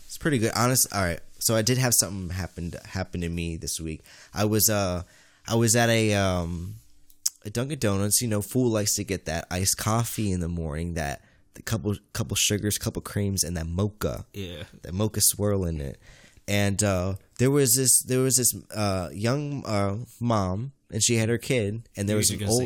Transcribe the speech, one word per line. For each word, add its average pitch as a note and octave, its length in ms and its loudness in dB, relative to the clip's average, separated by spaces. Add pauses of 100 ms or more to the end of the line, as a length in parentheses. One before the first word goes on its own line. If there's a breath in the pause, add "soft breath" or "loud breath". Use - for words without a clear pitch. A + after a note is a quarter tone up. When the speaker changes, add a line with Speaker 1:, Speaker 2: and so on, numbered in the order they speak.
Speaker 1:
It's - 120 -14
pretty D3 200 0
good. G#2+ 180 2
Honest, B2 380 2
all G2 80 0
right. E2+ 180 0 (200)
So A2+ 160 2
I A2 60 4
did B2+ 160 2
have B2+ 180 2
something F#2 340 0
happen, F2 440 -6 (120)
happen F#2 360 -4
to E2+ 80 -2
me E2+ 260 -4
this - 240 -8
week. D#2+ 240 -8 (300 loud breath)
I G2+ 120 0
was, G#2+ 240 2
uh, F#2 340 0 (440 soft breath)
I A2+ 80 0
was A#2 200 4
at A#2 140 4
a, A2 240 4
um, F2+ 600 0 (720)
a G#2 40 -10
Dunkin' C3+ 300 -4
Donuts. G2+ 420 0
You B2 60 -2
know, G#2 140 0
fool B2+ 280 0
likes G#2 260 0
to G2+ 100 -4
get F#2 200 -4
that D#2 240 -4
iced F#2 280 0
coffee A2 560 0
in F2+ 80 -2
the E2 80 -2
morning, E2 460 -4
that, D2 260 -4 (340 soft breath)
the - 80 -16
couple, G#2 320 -2 (180)
couple A2 220 -4
sugars, G#2 420 0
couple - 240 -4
creams, G2 420 -2
and E2+ 140 -2
that E2 80 -4
mocha. F2 680 -2
Speaker 2:
Yeah. F2 300 -10 (200)
Speaker 1:
That - 100 -8
mocha G#2 280 0
swirl G2 440 2
in E2 160 -2
it. C2+ 160 -8 (500 loud breath)
And, G2+ 360 2
uh, F#2+ 300 2 (260)
there B2+ 120 6
was C#3 240 4
this, C3 280 4
there B2+ 160 2
was C3 160 4
this, B2 180 2 (220)
uh, F#2+ 380 0
young, C3+ 520 -2
uh, G2+ 300 0 (240)
mom, A2 540 0 (180)
and G#2+ 100 -2
she A#2 140 4
had A2+ 140 4
her A#2+ 80 2
kid, A2+ 580 -2
and G2+ 140 -2
there G#2 60 2
Speaker 2:
You - 20 4
Speaker 1:
was G#2 140 4
Speaker 2:
were - 40 -4
Speaker 1:
an - 60 -6
Speaker 2:
gonna G2+ 100 0
Speaker 1:
old A#2+ 140 2